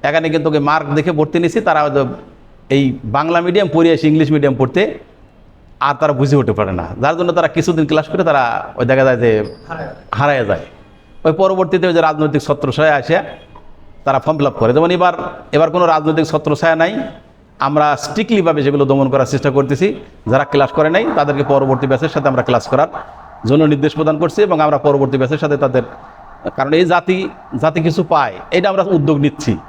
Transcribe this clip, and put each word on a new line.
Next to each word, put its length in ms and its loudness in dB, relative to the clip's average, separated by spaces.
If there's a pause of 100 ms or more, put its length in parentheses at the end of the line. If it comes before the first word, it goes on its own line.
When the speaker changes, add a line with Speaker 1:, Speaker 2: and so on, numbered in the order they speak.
Speaker 1:
এখানে 260 0
কিন্তু 200 0
ওকে 100 0
মার্ক 300 0
দেখে 220 0
ভর্তি 280 0
নিছে, 220 0
তারা 200 0
হয়তো 260 0 (600)
এই 360 0
বাংলা 360 0
মিডিয়াম 320 0
পড়ে 160 4
এসে 180 2
ইংলিশ 240 2
মিডিয়াম 240 2
পড়তে 440 -2 (800)
আর 200 0
তারা 140 2
বুঝে 220 0
উঠতে 160 2
পারে 200 -2
না, 140 -4 (160)
যার 160 0
জন্য 160 -2
তারা 140 0
কিছুদিন 400 0
ক্লাস 220 -2
করে 140 -2
তারা 520 0
ওই 100 -2
দেখা 200 4
যায় 120 2
যে 380 0 (120)
Speaker 2:
হারায়। 200 -12 (240)
Speaker 1:
হারায় 340 0
যায়। 200 -4 (580)
ওই 100 2
পরবর্তীতে 540 0
ওই 60 0
যে 80 4
রাজনৈতিক 400 0
ছত্রছায়া 540 0
আসে 240 0 (840)
তারা 160 0
ফর্ম 180 -2
ফিল 100 0
আপ 60 -2
করে। 200 2
যেমন 180 2
এবার, 220 2 (380)
এবার 200 2
কোনো 140 2
রাজনৈতিক 400 2
ছত্রছায়া 500 0
নাই, 240 0 (600)
আমরা 360 0
স্ট্রিক্টলিভাবে 680 0
সেগুলো 220 2
দমন 240 2
করার 160 2
চেষ্টা 240 -2
করতেছি। 460 0 (320)
যারা 180 2
ক্লাস 260 2
করে 180 2
নাই 160 0 (100)
তাদেরকে 280 0
পরবর্তী 440 2
ব্যাচের 220 0
সাথে 200 -2
আমরা 120 0
ক্লাস 260 0
করার 200 2 (580)
জন্য 180 4
নির্দেশ 320 2
প্রদান 220 0
করছি, 260 0
এবং 180 0
আমরা 160 2
পরবর্তী 400 2
ব্যাচের 200 0
সাথে 200 -2
তাদের, 260 0 (720)
কারণ 180 -2
এই 120 4
জাতি, 440 -2 (280)
জাতি 240 0
কিছু 220 0
পায়, 300 0 (180)
এটা 180 0
আমরা 140 0
উদ্যোগ 340 0
নিচ্ছি। 400 -2 (120)